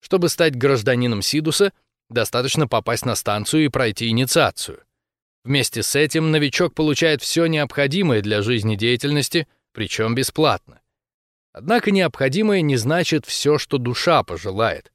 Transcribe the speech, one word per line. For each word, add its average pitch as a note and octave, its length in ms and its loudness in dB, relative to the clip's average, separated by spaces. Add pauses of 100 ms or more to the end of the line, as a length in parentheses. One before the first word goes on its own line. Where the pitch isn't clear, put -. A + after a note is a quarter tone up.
Чтобы F3 280 0
стать D#3 280 0
гражданином B2 680 0
Сидуса, D#3 500 0 (380)
достаточно B2 560 0
попасть A#2 400 -2
на A2+ 80 -2
станцию G#2+ 500 0
и D3 40 0
пройти A#2 400 -2
инициацию. A#2+ 760 0 (640)
Вместе B2 380 -2
с - 140 -4
этим D#3 340 0
новичок D3 440 0
получает D#3 480 0
всё E3 240 0
необходимое D3 760 0
для G#2 200 0
жизнедеятельности, A#2+ 1040 0 (260)
причём - 420 -2
бесплатно. C3 680 -2 (760)
Однако G3+ 380 0
необходимое F#3 680 2
не C#3+ 140 2
значит D3+ 500 0
всё, - 320 2
что - 200 -2
душа B2 460 2
пожелает. F#2+ 720 -4